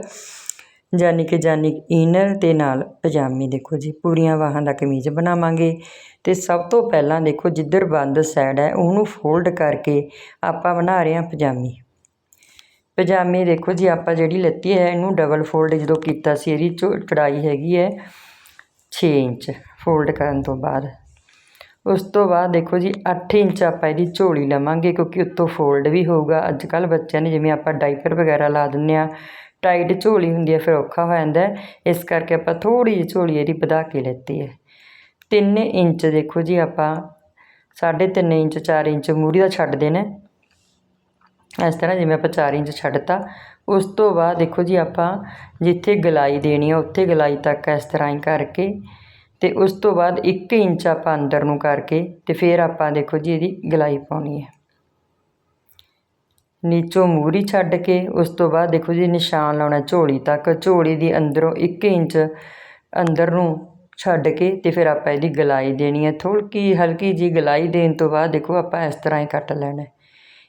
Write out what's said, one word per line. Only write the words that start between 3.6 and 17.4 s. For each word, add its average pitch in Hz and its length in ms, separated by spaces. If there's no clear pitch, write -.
ਜੀ 151 140
ਪੂਰੀਆਂ 160 340
ਬਾਹਾਂ 147 240
ਦਾ 143 120
ਕਮੀਜ਼ 139 360
ਬਣਾਵਾਂਗੇ 165 640
ਤੇ 185 100
ਸਭ 175 360
ਤੋਂ 233 200
ਪਹਿਲਾਂ 156 320
ਦੇਖੋ 156 280
ਜਿੱਧਰ 160 360
ਬੰਦ 147 360
ਸਾਈਡ 139 380
ਹੈ 147 140
ਉਹਨੂੰ 190 320
ਫੋਲਡ 175 440
ਕਰਕੇ 147 600
ਆਪਾਂ 170 320
ਬਣਾ 180 280
ਰਹੇ 160 120
ਹਾਂ 170 80
ਪਜਾਮੀ। 135 520
ਪਜਾਮੀ 180 480
ਦੇਖੋ 170 260
ਜੀ 180 160
ਆਪਾਂ 165 280
ਜਿਹੜੀ 165 220
ਲੱਤੀ 180 400
ਹੈ 175 100
ਇਹਨੂੰ 180 280
ਡਬਲ 156 280
ਫੋਲਡ 156 300
ਜਦੋਂ 156 220
ਕੀਤਾ 156 400
ਸੀ 156 160
ਇਹਦੀ 156 180
ਚੌ-, 185 300
ਚੌੜਾਈ 147 460